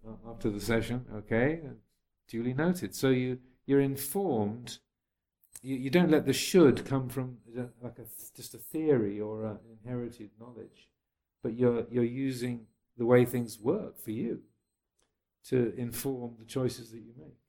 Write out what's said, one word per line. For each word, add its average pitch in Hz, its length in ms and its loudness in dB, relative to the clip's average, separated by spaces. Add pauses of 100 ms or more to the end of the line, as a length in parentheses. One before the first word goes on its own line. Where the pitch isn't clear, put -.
uh, 110 240 -16
after 113 220 -4
the 101 100 -6
session." 113 460 -2 (120)
Okay, 127 420 0 (640)
duly 117 260 -4
noted. 156 440 -2
So 131 140 2
you, 127 280 0 (260)
you're 139 160 4
informed. 131 960 -2 (840)
You, 131 140 -4
you 131 120 -4
don't 170 220 6
let 151 160 6
the 135 60 2
"should" 147 520 6
come 131 240 -2
from, 127 280 -6 (200)
uh, 123 100 -8 (140)
like, 120 200 -12
a 107 60 -16
th-, - 280 -18
just - 200 -16
a 113 40 -16
theory 117 640 0
or 107 240 -6
an 107 140 -6 (120)
inherited 117 600 -10 (100)
knowledge, 113 480 -20 (560)
but 117 100 -2
you're, 120 380 4
you're 123 100 2
using 123 640 -2 (300)
the 120 100 -2
way 123 180 8
things 120 360 -4
work 156 400 -2
for 117 100 -10
you 131 320 -4 (1040)
to 123 280 2
inform 120 640 -6
the 113 60 -20
choices 120 460 -4
that 113 80 -16
you 113 200 -18
make. 156 180 -20 (120)